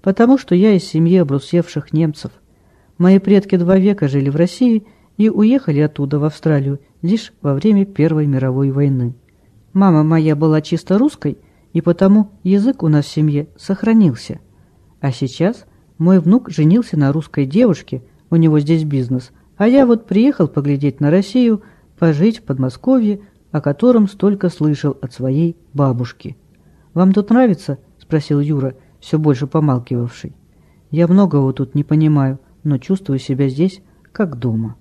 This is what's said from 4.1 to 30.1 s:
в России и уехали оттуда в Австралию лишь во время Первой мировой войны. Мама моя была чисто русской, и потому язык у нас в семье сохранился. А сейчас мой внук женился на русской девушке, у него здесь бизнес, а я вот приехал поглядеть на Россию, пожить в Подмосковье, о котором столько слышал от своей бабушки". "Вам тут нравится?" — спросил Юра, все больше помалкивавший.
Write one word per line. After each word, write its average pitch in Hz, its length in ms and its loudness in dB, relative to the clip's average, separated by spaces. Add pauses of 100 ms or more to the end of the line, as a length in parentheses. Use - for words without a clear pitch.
в 139 60 -4
России 214 500 0 (320)
и 214 120 2
уехали 214 500 0
оттуда 147 380 -2
в 143 60 -2
Австралию 143 560 -2 (220)
лишь 202 400 -4
во 143 120 -2
время 196 320 2
Первой 156 400 0
мировой 131 460 -2
войны. 131 440 -2 (580)
Мама 185 300 4
моя 156 320 2
была 156 260 2
чисто 170 360 -2
русской, 233 400 -2 (360)
и 165 80 -2
потому 190 500 2 (120)
язык 202 400 0
у 160 40 0
нас 147 180 2
в - 40 -18
семье 151 380 -2 (100)
сохранился. 196 840 0 (600)
А 139 120 -4
сейчас 160 540 -4 (320)
мой 180 220 4
внук 190 300 0
женился 165 480 0
на 143 140 2
русской 147 340 -4
девушке, 160 580 -2 (280)
у 165 40 0
него 160 240 4
здесь 156 240 0
бизнес, 131 480 -4 (240)
а 208 120 0
я 269 180 4
вот 233 220 0
приехал 208 400 0
поглядеть 143 520 -2
на 147 120 2
Россию, 208 500 0 (380)
пожить 170 400 0
в - 40 -20
Подмосковье, 202 800 -2 (300)
о 151 100 -4
котором 220 460 2
столько 196 420 -2
слышал 151 500 -4
от 120 140 -12
своей 147 420 -2 (180)
бабушки". 127 640 -4 (560)
"Вам 185 200 2
тут 202 160 -2
нравится?" — 226 480 0 (220)
спросил 147 400 -2
Юра, 139 360 -4 (240)
все - 200 -4
больше 147 280 0
помалкивавший. 127 880 -4 (540)